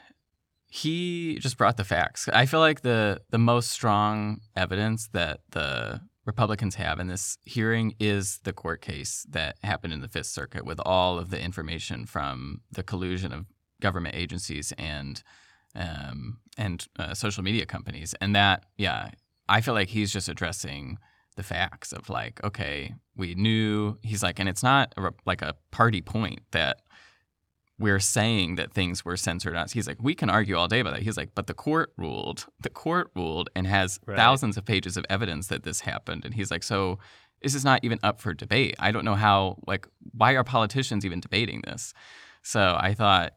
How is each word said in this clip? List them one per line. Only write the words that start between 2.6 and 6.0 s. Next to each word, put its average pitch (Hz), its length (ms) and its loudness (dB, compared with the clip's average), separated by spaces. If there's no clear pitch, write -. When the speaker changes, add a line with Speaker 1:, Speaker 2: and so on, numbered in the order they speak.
Speaker 1:
like 156 220 4
the, 110 480 2
the 113 80 2
most 117 320 6
strong 107 720 2
evidence 104 600 0
that 85 260 0
the 62 500 -4